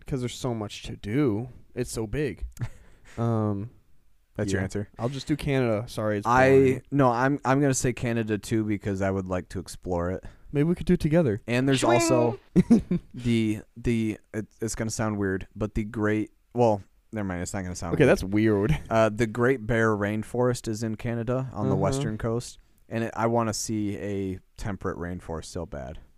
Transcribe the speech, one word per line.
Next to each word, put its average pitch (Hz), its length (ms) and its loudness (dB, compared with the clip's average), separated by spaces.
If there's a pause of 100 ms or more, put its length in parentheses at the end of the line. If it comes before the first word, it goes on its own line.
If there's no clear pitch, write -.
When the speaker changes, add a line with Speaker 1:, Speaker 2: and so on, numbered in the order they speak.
Speaker 1:
'cause 135 140 -4
there's 123 140 -6
so 123 200 -4
much 107 300 -8
to 110 120 -10
do. 117 520 0 (260)
It's 120 160 -6
so 110 160 -6
big. 117 380 -4 (160)
Speaker 2:
<laughs> 117 60 -4 (520)
Speaker 1:
Um, 110 520 0 (640)
Speaker 2:
That's 98 180 -2
your 95 80 0
Speaker 1:
yeah. 95 40 0
Speaker 2:
answer? 101 240 -6 (100)
Speaker 1:
I'll 117 100 -2
just 135 180 -8
do 151 100 0
Canada. 123 520 0
Sorry, 107 300 -2
it's 101 80 -4
Speaker 2:
I, 131 240 6
Speaker 1:
boring. 135 400 6
Speaker 2:
no, 135 200 4
I'm, 131 360 2
I'm 135 160 4
gonna 139 100 4
say 127 220 0
Canada 113 420 -2
too 110 260 0
because 104 380 -2
I 95 100 2
would 95 160 0
like 90 240 -4
to - 80 -8
explore 87 520 -4
it. 95 120 -6 (300)
Speaker 1:
Maybe 143 120 2
we 170 100 2
could - 100 -8
do 180 100 4
it 175 60 0
together. 147 460 2
Speaker 2:
And 123 200 2
there's 135 140 4
Speaker 3:
Swing. 117 220 4
Speaker 2:
also 120 360 2 (160)
Speaker 1:
<laughs> - 600 4
Speaker 2:
the, 113 460 2 (140)
the, 113 440 -2 (160)
it, 104 120 -4 (140)
it's 113 140 -4
gonna 113 160 -4
sound 110 260 -2
weird, 95 300 0 (100)
but 101 180 -4
the 113 100 0
great, 107 460 0 (220)
well, 110 300 4 (280)
never 107 160 -4
mind, 90 140 -4
it's 92 140 -6
not 98 80 -4
gonna 90 120 -6
sound 85 200 -4
Speaker 1:
Okay, 156 100 4
Speaker 2:
weird. 131 60 6
Speaker 1:
that's 127 140 2
weird. 107 600 2
<laughs> - 60 -10
Speaker 2:
Uh, 113 180 4
the 107 180 0
Great 120 400 0
Bear 113 300 2
Rainforest 110 720 -2
is 110 140 -4
in 110 140 -4
Canada 123 580 -4
on 104 140 -2
the - 40 2
Speaker 1:
Uh-huh. 98 80 0
Speaker 2:
western 110 380 -2
coast, 117 400 -6 (320)
and 117 140 -4
it, 110 120 -8
I 113 120 0
wanna 113 260 0
see 104 420 -4
a 98 440 -4 (180)
temperate 98 400 -6
rainforest 85 480 -8
so 85 180 -8
bad. 69 360 -12 (180)